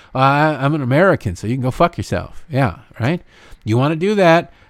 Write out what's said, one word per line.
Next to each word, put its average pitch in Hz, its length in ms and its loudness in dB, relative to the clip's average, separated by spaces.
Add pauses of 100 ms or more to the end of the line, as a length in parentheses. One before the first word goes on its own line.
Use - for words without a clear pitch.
(140)
I'm 139 600 0
an 151 80 -4
American, 135 540 0
so - 100 -10
you 117 80 -2
can 135 80 -6
go 127 80 -2
fuck - 260 0
yourself." - 540 -8
Yeah, 131 300 -2 (200)
right? 147 220 -2 (420)
You 107 140 0
wanna 151 180 0
do 196 180 -2
that, 170 380 4 (180)